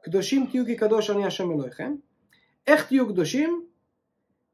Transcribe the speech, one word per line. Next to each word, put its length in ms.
"קדושים 500
תהיו 140
כי 100
קדוש 340
אני 160
השם 260
אלוהיכם", 440
איך 200
תהיו 200
קדושים? 580